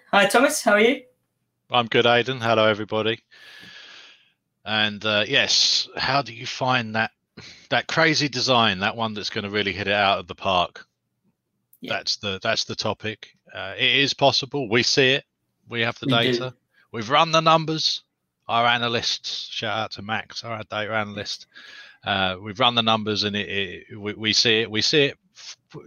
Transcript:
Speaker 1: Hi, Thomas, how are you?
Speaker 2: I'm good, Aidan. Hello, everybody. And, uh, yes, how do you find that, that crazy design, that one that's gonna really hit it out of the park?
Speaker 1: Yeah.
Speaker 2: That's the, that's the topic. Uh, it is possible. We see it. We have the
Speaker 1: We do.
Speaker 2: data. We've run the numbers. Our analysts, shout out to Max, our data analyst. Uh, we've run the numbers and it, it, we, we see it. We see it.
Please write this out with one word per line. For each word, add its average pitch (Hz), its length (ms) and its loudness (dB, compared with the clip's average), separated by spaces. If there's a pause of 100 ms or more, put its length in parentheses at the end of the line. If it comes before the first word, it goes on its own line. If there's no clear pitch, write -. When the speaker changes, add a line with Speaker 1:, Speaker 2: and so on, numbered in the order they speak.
(120)
Speaker 1:
Hi, 196 140 6
Thomas, 269 360 2
how 208 120 4
are 208 60 6
you? 254 220 2 (680)
Speaker 2:
I'm 120 160 2
good, 120 180 4
Aidan. 120 340 2
Hello, 113 260 4
everybody. 107 520 0 (1500)
And, 104 400 -2
uh, 107 220 2
yes, - 680 0
how 139 260 -2
do 120 100 -10
you 113 140 -12
find 123 480 -2
that, 110 160 0 (600)
that 120 180 0
crazy 156 400 2
design, 117 500 2
that 104 160 0
one 113 200 -4
that's 98 160 -8
gonna 101 200 -6
really 101 220 0
hit 98 160 -4
it 98 40 2
out 98 280 4
of 87 80 -14
the 90 80 -12
park? 90 500 -2 (960)
Speaker 1:
Yeah. 113 120 -6
Speaker 2:
That's - 220 -6
the, 98 260 -6
that's 113 220 -2
the 110 100 -10
topic. - 560 -8 (240)
Uh, 98 200 -12
it 123 160 0
is 131 220 2
possible. 135 560 0
We 117 140 2
see 131 300 2
it. 143 120 -2 (420)
We 117 140 -6
have 117 180 -2
the - 100 -8
Speaker 1:
We 135 40 2
do. 117 200 2
Speaker 2:
data. 123 220 -4 (380)
We've 110 160 -8
run 156 240 4
the 160 80 4
numbers. 160 600 2 (460)
Our 117 180 2
analysts, 117 840 -2
shout 107 300 -6
out 110 140 -6
to 101 100 -14
Max, 104 420 -8
our 113 260 -10
data 107 220 -6
analyst. 104 540 -6 (580)
Uh, 95 340 0
we've 101 220 -8
run 123 140 2
the 117 80 2
numbers 107 420 0
and 104 100 -4
it, 104 140 -4
it, 95 500 -8
we, 104 140 -6
we 107 220 -2
see 113 260 4
it. 110 100 -2
We 107 120 -2
see 147 220 4
it. 135 140 -4 (680)